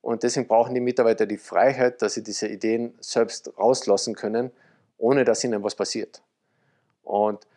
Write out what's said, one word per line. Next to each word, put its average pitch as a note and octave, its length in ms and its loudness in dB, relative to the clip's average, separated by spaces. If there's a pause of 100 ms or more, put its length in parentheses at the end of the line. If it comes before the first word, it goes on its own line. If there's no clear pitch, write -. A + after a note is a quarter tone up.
Und A#2 220 -4
deswegen B2 240 -2
brauchen A#2 260 4
die B2+ 80 -2
Mitarbeiter A#2 460 2
die G#2 100 -6
Freiheit, B2 640 0
dass G#2 140 -2
sie A2+ 80 -8
diese G#2+ 240 -8
Ideen A2+ 540 -4
selbst - 580 -2
rauslassen G#2 560 2
können, A2+ 380 -6 (460)
ohne B2+ 260 4
dass A2+ 180 2
ihnen G#2+ 220 -2
was G#2 100 -4
passiert. - 480 -6 (800)
Und G#2 540 -2